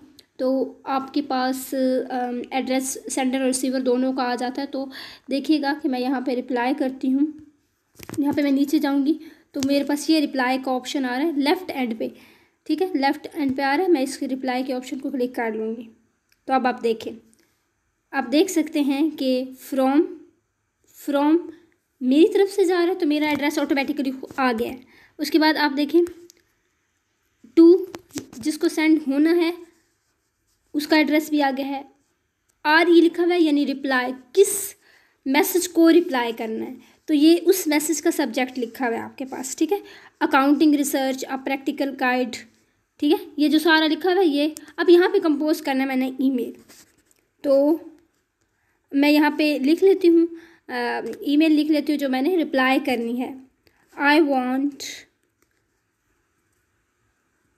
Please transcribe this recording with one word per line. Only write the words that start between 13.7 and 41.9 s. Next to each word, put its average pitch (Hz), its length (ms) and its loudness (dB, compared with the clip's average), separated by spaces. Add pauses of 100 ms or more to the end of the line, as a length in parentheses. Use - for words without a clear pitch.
रहा 370 100 0
है। 359 60 2
मैं 269 120 4
इसके 277 240 -6
रिप्लाई 262 360 -4
के 262 100 -6
ऑप्शन 254 260 -8
को 277 120 -8
क्लिक 247 240 -4
कर 226 180 -4
लूँगी। 226 360 -8 (580)
तो 269 60 0
अब 254 140 0
आप 233 140 -2
देखें, 226 300 -4 (1000)
आप 262 160 -4
देख 320 200 2
सकते 311 340 -2
हैं 277 300 0
कि 262 520 -4
from, 269 360 2 (960)
from 294 400 2 (640)
मेरी 269 260 6
तरफ 403 220 2
से 392 160 2
जा 349 100 2
रहा 339 120 2
है 359 80 0
तो 370 120 -4
मेरा 302 220 0
एड्रेस 294 300 -2
ऑटोमेटिकली 277 540 -2 (260)
आ 254 140 2
गया 233 160 -4
है। - 220 -16 (280)
उसके 302 200 0
बाद 311 180 2
आप 294 140 0
देखें 294 280 0 (1600)
to 330 80 10 (760)
जिसको 302 280 -4
सेंड 320 400 4
होना 285 260 2
है 339 200 2 (1200)
उसका 294 220 0
एड्रेस 302 340 2
भी 302 80 0
आ 277 120 2
गया 247 140 -6
है। 277 180 -8 (800)
आरई 339 360 6
लिखा 339 220 2
हुआ 349 100 2
है 349 80 2
यानी 294 240 2
रिप्लाई, 262 460 -2 (240)
किस 403 140 6 (760)
मैसेज 294 420 0
को 330 220 4
रिप्लाई 262 440 2
करना 226 320 -6
है, 254 100 -14 (340)
तो 311 40 2
ये 311 260 6
उस 349 280 0
मैसेज 302 340 0
का 339 100 0
सब्जेक्ट 262 460 -4
लिखा 240 300 -6
हुआ 233 80 -2
है 220 60 -8
आपके 226 240 -12
पास, 262 320 -12
ठीक 320 140 -2
है। 403 100 -2 (400)
अकाउंटिंग 294 540 4
रिसर्च, 269 480 -2
अ 269 140 -8
प्रैक्टिकल 269 640 -6